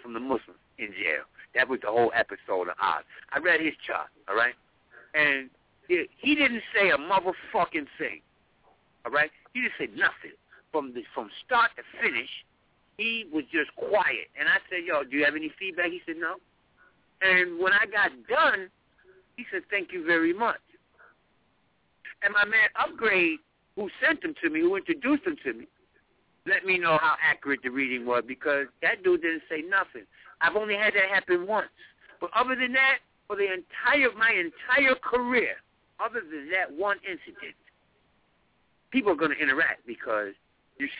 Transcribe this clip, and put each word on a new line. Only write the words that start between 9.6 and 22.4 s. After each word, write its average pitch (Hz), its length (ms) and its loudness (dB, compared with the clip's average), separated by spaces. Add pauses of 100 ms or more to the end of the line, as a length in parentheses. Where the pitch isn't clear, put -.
didn't 233 180 -2
say 147 160 -2
nothing. - 400 -2 (380)
From 135 220 -2
the, 120 100 -8 (100)
from 110 160 -8 (160)
start 233 300 2
to - 80 -14 (180)
finish, 131 280 -2 (680)
he 226 340 -4
was 151 200 -2
just 151 240 0
quiet. 151 580 0
And 151 140 -2
I 185 100 4 (100)
said, 180 160 -6
"Yo, 156 200 0
do 131 120 -6
you 147 80 4
have 147 120 2
any 156 240 -8
feedback?" 175 320 -4
He 175 140 -10
said, 160 120 -8
"No." 170 180 -6 (840)
And 180 400 2
when 185 120 2
I 208 140 4
got 202 240 0 (160)
done, 226 440 2 (680)
he 240 160 -12
said, 180 180 -4
"Thank 196 220 -4
you 175 120 -6
very 165 280 4
much." 208 260 -2 (1700)
And 202 80 2
my 208 120 4